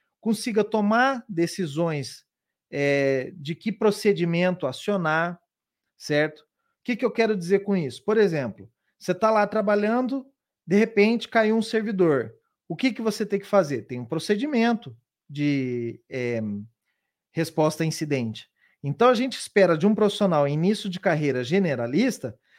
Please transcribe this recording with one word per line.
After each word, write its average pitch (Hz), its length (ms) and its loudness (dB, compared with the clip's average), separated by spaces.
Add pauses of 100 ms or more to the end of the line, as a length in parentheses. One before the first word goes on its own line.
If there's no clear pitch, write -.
(200)
consiga 220 420 0
tomar 220 680 2
decisões, 165 960 -4 (460)
é, 139 680 0
de 147 180 -8
que - 180 -6
procedimento 180 920 0
acionar, 170 760 -2 (560)
certo? 151 440 -2
O - 60 -20 (380)
que 247 120 -2
que 254 80 -4
eu 226 60 2
quero 220 260 0
dizer 185 240 0
com 196 160 -2
isso? 139 280 -6
Por 220 120 0
exemplo, 151 540 0 (280)
você - 140 -4
tá 220 180 2
lá 214 160 4
trabalhando, 214 760 0 (400)
de 175 120 2
repente 226 520 2
caiu 220 280 2
um 226 60 2
servidor. 185 720 0 (360)
O 165 80 -6
que 254 160 0
que 226 100 -8
você 214 240 -2
tem 196 140 -2
que - 60 -18
fazer? 147 360 2
Tem 123 160 -10
um 123 60 -8
procedimento 220 920 -2 (320)
de, 131 800 -2
é, 120 320 -4 (920)
resposta 156 500 0
a 160 40 0
incidente. 139 600 -4 (360)
Então, 175 240 2
a 254 60 6
gente 247 240 -2
espera 175 380 4
de 160 100 2
um 214 80 6
profissional 190 520 2
início 175 420 0
de 180 120 -8
carreira 147 420 0
generalista 143 960 -2 (200)